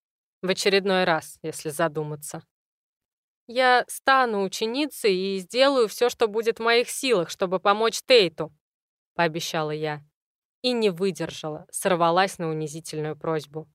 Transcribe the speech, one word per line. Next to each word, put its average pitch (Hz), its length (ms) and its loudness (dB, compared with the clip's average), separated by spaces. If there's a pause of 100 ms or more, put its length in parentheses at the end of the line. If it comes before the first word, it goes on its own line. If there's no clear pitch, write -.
(420)
В 180 80 -4
очередной 190 540 2
раз, 165 400 -2
если 156 260 -10
задуматься. 151 720 -4 (1040)
"Я 247 420 4
стану 247 540 2
ученицей 220 760 -2
и 190 220 -2
сделаю 247 500 2
всё, 240 220 0
что 240 180 0
будет 220 300 -2
в 226 60 -8
моих 233 260 2
силах, 208 400 0
чтобы 185 300 -2
помочь 214 420 0
Тейту", 180 500 4 (640)
пообещала 160 560 -2
я. 151 320 -6 (640)
И 254 80 0
не 226 180 2
выдержала, 165 800 -6
сорвалась 180 720 2
на 165 100 -4
унизительную 156 680 -8
просьбу. 156 600 -8